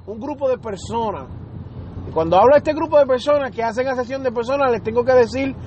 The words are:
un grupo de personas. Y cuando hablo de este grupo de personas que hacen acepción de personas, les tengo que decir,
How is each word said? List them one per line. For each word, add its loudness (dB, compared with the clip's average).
un -10
grupo -4
de 0
personas. -6
Y -12
cuando 2
hablo 8
de 10
este 0
grupo 2
de 6
personas 0
que -8
hacen -2
acepción -4
de -2
personas, 0
les -2
tengo -2
que 4
decir, 2